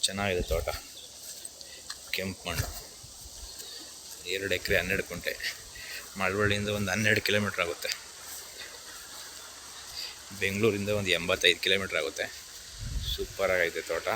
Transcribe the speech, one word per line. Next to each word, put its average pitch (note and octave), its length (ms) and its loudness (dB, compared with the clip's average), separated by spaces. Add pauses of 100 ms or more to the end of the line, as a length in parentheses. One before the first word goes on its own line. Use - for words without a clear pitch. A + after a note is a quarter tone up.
ಚೆನ್ನಾಗಿದೆ G2 460 2
ತೋಟ, E2+ 180 2 (1500)
ಕೆಂಪು F#2+ 320 -2
ಮಣ್ಣು, E2 200 0 (1700)
ಎರಡು G2 220 2
ಎಕರೆ G2 220 2
ಹನ್ನೆರಡು F#2 320 2
ಕುಂಟೆ. F2 220 -2 (880)
ಮಳವಳ್ಳಿಯಿಂದ G#2 580 4
ಒಂದು G2+ 160 2
ಹನ್ನೆರಡು G#2+ 340 6
ಕಿಲೋಮೀಟರ್ G2+ 380 4
ಆಗುತ್ತೆ, - 260 -2 (2500)
ಬೆಂಗಳೂರಿಂದ G2+ 580 4
ಒಂದು F#2+ 200 4
ಎಂಬತ್ತೈದು F2+ 460 6
ಕಿಲೋಮೀಟರ್ F#2+ 360 4
ಆಗುತ್ತೆ. E2 240 -2 (840)
ಸೂಪರಾಗೈತೆ F#2 760 2
ತೋಟ. E2 260 0